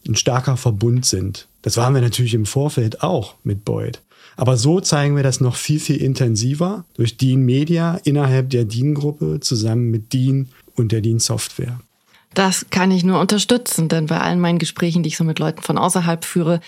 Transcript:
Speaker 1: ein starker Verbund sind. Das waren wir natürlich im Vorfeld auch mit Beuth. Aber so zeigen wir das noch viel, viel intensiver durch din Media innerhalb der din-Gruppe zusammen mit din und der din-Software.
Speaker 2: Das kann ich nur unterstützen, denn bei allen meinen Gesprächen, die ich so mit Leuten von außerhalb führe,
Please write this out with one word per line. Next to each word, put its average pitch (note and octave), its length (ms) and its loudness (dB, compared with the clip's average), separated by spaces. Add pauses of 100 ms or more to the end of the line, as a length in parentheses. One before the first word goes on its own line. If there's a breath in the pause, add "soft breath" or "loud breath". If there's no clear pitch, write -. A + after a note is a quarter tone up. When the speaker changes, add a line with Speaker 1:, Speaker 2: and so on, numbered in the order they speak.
Speaker 1:
ein A2+ 80 0
starker B2+ 400 0
Verbund A#2+ 500 0
sind. G2 440 -4 (120)
Das A2 140 -4
waren B2 180 2
wir C3+ 80 4
natürlich A#2+ 320 0
im A2 120 2
Vorfeld A2 580 -2
auch D3 400 -2
mit G2+ 220 -4
Beuth. G#2+ 360 -4 (360 soft breath)
Aber B2+ 180 2
so C#3+ 240 2
zeigen C#3+ 380 2
wir C#3+ 60 2
das C3 180 0
noch B2 160 0
viel, D3+ 220 0
viel D3+ 180 -2
intensiver C3+ 880 0 (100)
durch A#2 220 -2
din C3 240 2
Media D#3+ 640 2
innerhalb C3+ 440 2
der A#2+ 140 2
din-Gruppe D3 800 -2
zusammen A2+ 500 0
mit A2 220 -4
din C3 340 0 (280 soft breath)
und A2+ 180 0
der A2+ 80 0
din-Software. A2+ 800 -4 (520 soft breath)
Speaker 2:
Das F#3+ 360 0
kann F#3+ 220 2
ich F3+ 120 2
nur F#3 160 4
unterstützen, F#3+ 680 0
denn E3 160 0
bei D#3+ 160 0
allen F3 180 2
meinen F3 180 2
Gesprächen, E3 460 -2
die D#3+ 60 -2
ich D3+ 80 -8
so E3 80 0
mit D#3 120 -2
Leuten D#3 240 -4
von - 160 -2
außerhalb E3+ 460 0
führe, E3+ 440 0